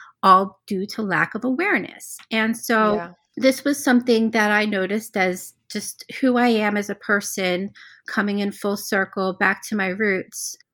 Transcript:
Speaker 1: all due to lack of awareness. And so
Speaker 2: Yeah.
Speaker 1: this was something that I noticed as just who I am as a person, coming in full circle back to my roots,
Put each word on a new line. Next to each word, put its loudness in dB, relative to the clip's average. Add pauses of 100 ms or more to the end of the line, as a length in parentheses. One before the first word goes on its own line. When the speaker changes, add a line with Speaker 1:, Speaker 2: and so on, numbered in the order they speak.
(220)
Speaker 1:
all 6
due -2
to -8
lack -2
of -6
awareness. -4 (120)
And 0
so 2
Speaker 2:
Yeah. -8 (280)
Speaker 1:
this 2
was -2
something 4
that 2
I 2
noticed -4
as -2 (140)
just -10 (160)
who 4
I 4
am 2
as -4
a -6
person, -2 (360)
coming -2
in -2
full -4
circle -2
back 0
to -4
my -2
roots, -4 (180)